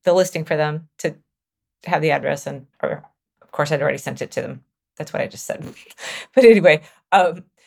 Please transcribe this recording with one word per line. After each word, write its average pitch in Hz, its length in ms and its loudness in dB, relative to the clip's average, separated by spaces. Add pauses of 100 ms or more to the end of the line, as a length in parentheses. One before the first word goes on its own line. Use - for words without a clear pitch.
the 175 80 2
listing 180 300 0
for 156 140 -4
them 151 320 -6 (100)
to 151 160 -6 (720)
have 165 160 -4
the 156 100 0
address. 143 360 -4
And, 139 180 -12 (160)
or, 147 220 -6 (400)
of - 80 -20
course, 147 200 -4
I'd 139 100 -2
already 139 180 -2
sent 135 240 -12
it - 80 -12
to - 100 -8
them. 131 220 -12 (340)
That's 156 160 -14
what 143 80 -6
I - 60 -6
just - 180 -18
said. - 180 -10 (400)
<laughs> - 300 -16
But 254 120 6
anyway, 175 360 6 (300)
um, 180 340 2 (220)